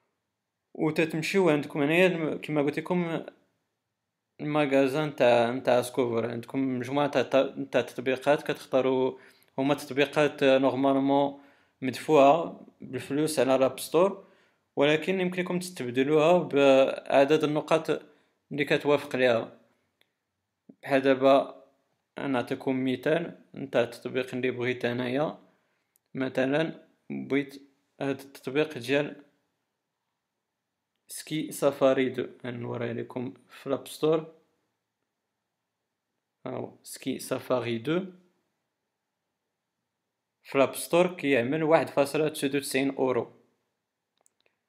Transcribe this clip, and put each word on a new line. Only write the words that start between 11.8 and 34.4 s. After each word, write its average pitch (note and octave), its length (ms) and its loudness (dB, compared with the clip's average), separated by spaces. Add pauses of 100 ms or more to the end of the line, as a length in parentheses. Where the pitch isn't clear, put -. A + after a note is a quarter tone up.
مدفوعة C#3+ 840 4 (140)
بالفلوس C#3 580 -4
على C3 200 4
لاب C3 220 2
ستور، F#3+ 480 0 (480)
ولكن D#3 440 2
يمكن F3+ 220 -2
لكم F3+ 160 -2
تستبدلوها D3+ 800 2
بعدد C#3 1040 4
النقاط D3+ 720 -2 (380)
اللي C#3+ 120 -2
كتوافق C#3+ 520 0
ليها. B2 420 2 (1200)
بحال C#3 180 0
دابا C3+ 640 2 (540)
نعطيكم C3 640 -4
مثال D3 560 -2 (140)
نتاع C3+ 260 -2
التطبيق B2 540 -4
اللي B2+ 160 -2
بغيت B2 340 -4
انايا، B2 540 -2 (760)
مثلا C3+ 760 -2 (220)
بغيت C#3 520 -4 (380)
هاد C#3 200 -4
التطبيق C#3+ 580 -6
ديال C#3 460 -2 (1800)
سكي - 440 -8
سافاري C3+ 560 2
دو، B2 200 -6 (160)
نوريه A#2+ 480 -8
لكم A#2+ 420 -8 (140)
في - 220 -12
لاب B2+ 180 -4
ستور. D#3+ 460 -2 (2000)